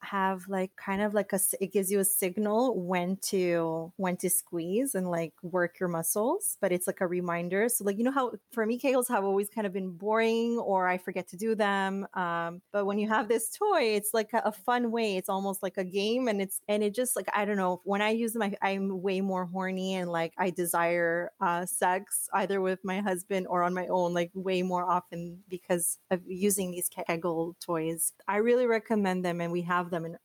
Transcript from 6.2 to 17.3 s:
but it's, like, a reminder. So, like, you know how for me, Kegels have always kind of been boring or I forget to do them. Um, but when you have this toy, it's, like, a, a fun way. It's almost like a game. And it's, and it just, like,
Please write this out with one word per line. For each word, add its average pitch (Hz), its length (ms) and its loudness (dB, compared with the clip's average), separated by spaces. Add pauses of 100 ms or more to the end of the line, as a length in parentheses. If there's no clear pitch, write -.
but 190 100 2
it's, 180 140 0
like, - 160 -4
a 190 60 2
reminder. 175 640 0
So, 233 160 -2
like, 202 120 0
you 226 60 0
know 254 80 2
how 262 220 0 (180)
for 220 160 0
me, 240 100 0
Kegels 254 300 2
have 214 160 2
always 196 260 2
kind 220 160 -2
of 185 80 -4
been 185 240 -6
boring 226 640 2
or 190 280 2
I 180 120 2
forget 185 300 -6
to 180 80 -12
do 220 180 0
them. 196 580 2
Um, 170 480 -2 (100)
but 202 140 0
when 202 140 0
you 214 100 0
have 220 200 2
this 226 200 0
toy, 392 320 2 (140)
it's, 208 180 -2
like, 220 200 0
a, 233 120 2
a 214 60 2
fun 240 400 0
way. 220 260 0
It's 185 100 -4
almost 196 360 -2
like 185 140 -4
a 196 60 -2
game. 208 440 0
And 208 120 2
it's, 196 280 -4
and 214 160 2
it 208 100 0
just, - 220 -2
like, 196 180 -2